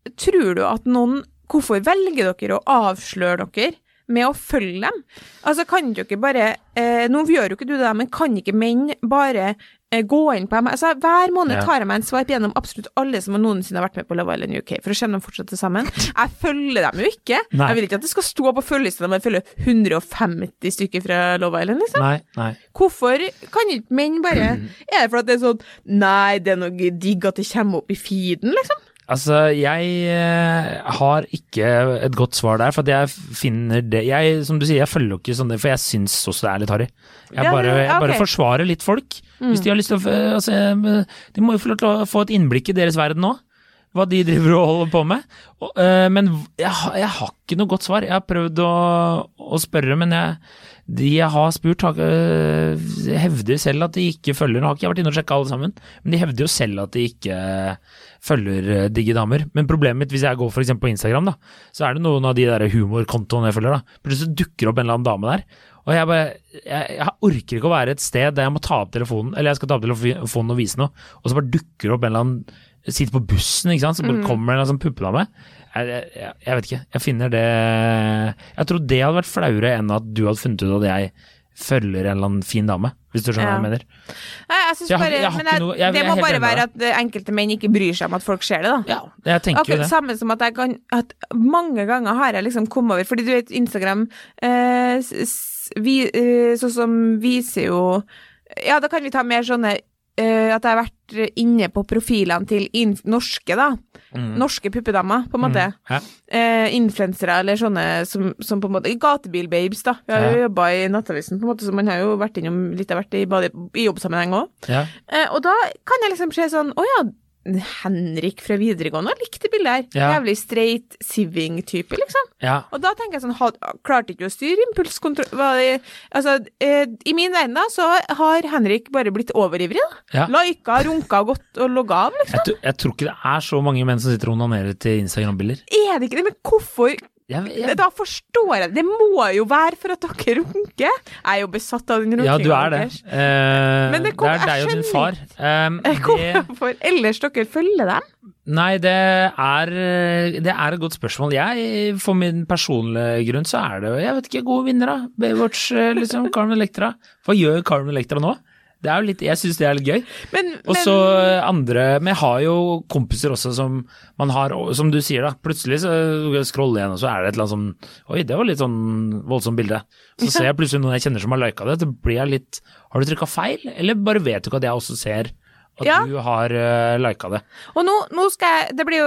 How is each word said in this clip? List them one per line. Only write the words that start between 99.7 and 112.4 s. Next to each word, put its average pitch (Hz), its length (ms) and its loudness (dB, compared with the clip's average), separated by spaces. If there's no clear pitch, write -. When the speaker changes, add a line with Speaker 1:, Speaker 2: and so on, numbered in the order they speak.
Speaker 1:
eh, 220 360 2
at 220 100 0
jeg 226 120 2
har 233 100 2
vært - 80 -12
inne 233 320 4
på 202 180 -4
profilene 196 600 0
til 208 220 0
inf-, 220 360 0
norske 220 500 -2
da, 262 200 2
Speaker 2:
Mm. 120 220 -4
Speaker 1:
norske 240 340 -2
puppedamer, 214 580 0
på - 60 -4
en 247 60 -2
måte. 185 160 2
Speaker 2:
Mm, - 220 -12
ja. 135 100 0
Speaker 1:
Eh, 226 420 2
influencere 190 680 0
eller 196 160 0
sånne 175 500 0
som, 196 320 -2
som 208 220 -4
på 202 60 -4
en 196 40 -6
måte, 233 160 -4
gatebilbabes 185 840 -2
da. 247 140 -2
Vi 220 60 -2
har 220 80 2
jo 240 80 2
Speaker 2:
Ja. 240 80 2
Speaker 1:
jobbet 180 380 0
i - 20 0
Nattavisen 190 540 -4
på - 20 -2
en 233 140 0
måte, 214 100 -10
så 196 60 -2
man 202 140 0
har 180 120 0
jo 208 180 0
vært 214 200 -4
innom 175 380 -4